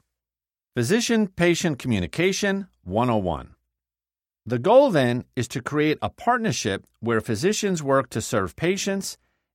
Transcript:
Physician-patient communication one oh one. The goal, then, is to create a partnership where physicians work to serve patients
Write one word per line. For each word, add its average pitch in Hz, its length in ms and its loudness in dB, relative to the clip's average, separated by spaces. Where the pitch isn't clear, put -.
Physician-patient 175 1040 0
communication 185 880 -2
one 113 260 0
oh 113 80 2
one. 82 380 -4
The 120 140 -2
goal, 254 300 6
then, 127 340 2
is 120 140 -4
to 139 120 -6
create 151 400 0
a 107 80 -2
partnership 220 760 -2
where 113 220 0
physicians 180 600 -2
work 135 280 0
to 117 120 -4
serve 95 360 -2
patients 190 600 -4